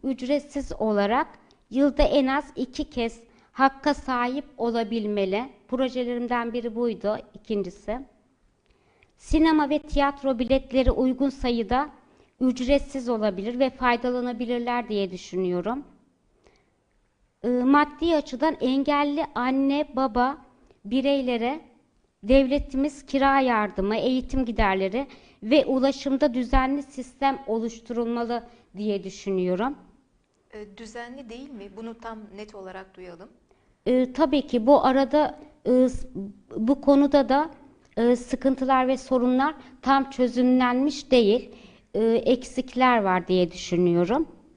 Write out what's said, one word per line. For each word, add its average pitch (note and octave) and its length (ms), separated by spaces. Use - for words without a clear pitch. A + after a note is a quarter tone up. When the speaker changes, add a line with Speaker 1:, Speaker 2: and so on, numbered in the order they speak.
Speaker 1:
ücretsiz C4+ 760
olarak G#3+ 480
yılda C#4 340
en C4+ 240
az C#4+ 180
iki - 340
kez A3+ 300
hakka C4+ 420
sahip B3+ 520
olabilmeli. A3 880
Projelerimden B3 840
biri A#3 220
buydu, A3 420
ikincisi. G3+ 680
Sinema D#4 520
ve D4 100
tiyatro C#4 600
biletleri B3+ 520
uygun C4 380
sayıda B3 600
ücretsiz B3+ 680
olabilir G#3+ 500
ve C4 100
faydalanabilirler B3 1200
diye G3 220
düşünüyorum. F#3 720
Ee, G#3 40
maddi D4 680
açıdan C#4+ 460
engelli C#4+ 640
anne, C4+ 600
baba, B3 420
bireylere B3+ 720
devletimiz C4+ 840
kira C#4 340
yardımı, G#3+ 560
eğitim B3+ 500
giderleri G#3 640
ve B3+ 220
ulaşımda C4+ 680
düzenli C4 500
sistem C4+ 640
oluşturulmalı A#3 960
diye G3+ 260
düşünüyorum. F#3+ 720
Speaker 2:
E, G#3 240
düzenli A#3+ 520
değil B3+ 200
mi? G#3 280
Bunu A3+ 220
tam A3+ 200
net G#3 200
olarak F#3+ 420
duyalım. F3+ 320
Speaker 1:
E, B3+ 280
tabii C#4+ 340
ki A#3 200
bu C#4 180
arada, C4+ 540
e, B3+ 240
s-, - 180
bu B3+ 240
konuda C#4+ 480
da, D4 200
e, A#3+ 180
sıkıntılar C4 720
ve C4 100
sorunlar B3+ 580
tam C4+ 280
çözümlenmiş B3+ 1040
değil. A#3+ 400
E, G#3 100
eksikler B3 1000
var F#3 240
diye F3+ 240
düşünüyorum. F3+ 760